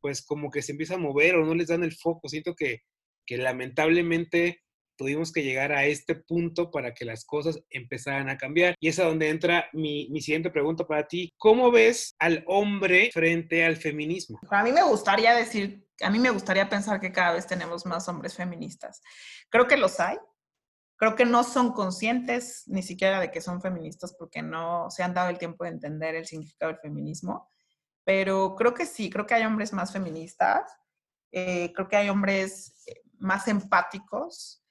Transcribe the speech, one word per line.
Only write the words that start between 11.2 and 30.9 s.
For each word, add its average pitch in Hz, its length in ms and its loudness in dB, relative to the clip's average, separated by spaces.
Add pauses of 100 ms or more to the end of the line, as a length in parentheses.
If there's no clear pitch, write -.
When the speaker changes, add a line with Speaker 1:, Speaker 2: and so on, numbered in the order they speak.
Speaker 1:
¿Cómo 240 320 8
ves 233 480 4
al 160 280 2
hombre 196 680 4
frente 165 520 2
al 165 120 2
feminismo? 151 640 -6 (100)
Speaker 2:
A 202 140 4
mí 240 80 2
me 330 100 6
gustaría 226 520 4
decir, 220 520 -2 (140)
a 190 100 0
mí 214 80 2
me 254 120 4
gustaría 196 380 0
pensar 202 320 -2
que 185 120 -6
cada 175 220 2
vez 180 120 -4
tenemos 170 400 -6
más 175 220 -6
hombres 175 260 -8
feministas. 180 680 -10 (480)
Creo 240 180 6
que 285 80 6
los 190 240 2
hay. 190 160 -2 (800)
Creo 220 200 2
que 247 80 6
no 240 180 4
son 247 300 2
conscientes 240 920 -4
ni 190 160 -4
siquiera 190 380 0
de 170 100 -2
que 165 100 -8
son 180 200 -8
feministas 175 560 -8
porque 165 260 -12
no 165 480 -6
se 185 140 -4
han 180 100 -2
dado 180 160 0
el 175 80 -6
tiempo 170 240 -8
de 175 80 -6
entender 156 460 -8
el 165 100 -10
significado 160 460 -8
del 160 80 -12
feminismo. 151 680 -10 (540)
Pero 190 520 2
creo 240 180 2
que 330 120 -4
sí, - 240 -8
creo 208 160 -4
que 240 80 0
hay 226 100 4
hombres 214 280 -2
más 196 200 -6
feministas, 175 680 0 (680)